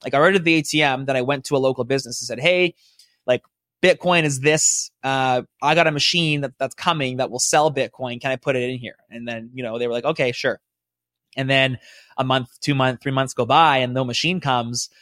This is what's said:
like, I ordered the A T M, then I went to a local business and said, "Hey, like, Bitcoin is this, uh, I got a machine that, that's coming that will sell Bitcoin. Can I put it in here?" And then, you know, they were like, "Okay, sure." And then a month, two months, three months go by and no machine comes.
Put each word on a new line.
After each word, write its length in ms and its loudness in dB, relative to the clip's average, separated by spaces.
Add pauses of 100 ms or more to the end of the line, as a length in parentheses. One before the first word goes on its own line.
like, 80 -4
I 60 2
ordered 260 4
the 120 4
A 60 2
T 200 0
M, 240 0
then 100 -2
I 60 0
went 240 -2
to 100 0
a 20 2
local 260 0
business 360 -4
and 60 -10
said, 120 -8
"Hey, 360 2 (520)
like, 160 0 (400)
Bitcoin 420 4
is 160 -2
this, 500 2 (140)
uh, 360 0 (220)
I 120 2
got 120 4
a 40 4
machine 520 0
that, 160 -8
that's 160 -4
coming 420 -2
that 140 -2
will 80 -8
sell 340 2
Bitcoin. 480 -4
Can 100 -4
I 60 -2
put 200 -2
it 120 -2
in 100 -6
here?" 180 -14 (120)
And 180 -14
then, 280 -10
you 80 -10
know, 160 -6
they 80 -2
were 80 -4
like, 100 -4
"Okay, 280 0
sure." 280 -4 (720)
And 140 -4
then 300 2 (400)
a 60 0
month, 360 -2
two 140 0
months, 280 0
three 100 -4
months 200 -2
go 140 -2
by 320 4
and 160 -2
no 100 0
machine 340 -2
comes. 520 -2 (120)